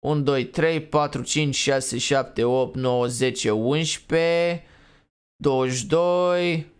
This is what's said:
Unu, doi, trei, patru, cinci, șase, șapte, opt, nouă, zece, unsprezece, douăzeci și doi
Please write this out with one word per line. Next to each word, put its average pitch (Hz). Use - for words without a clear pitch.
Unu, 147
doi, 135
trei, 160
patru, 147
cinci, 143
șase, 135
șapte, 131
opt, 123
nouă, 123
zece, 123
unsprezece, 165
douăzeci 131
și 120
doi 175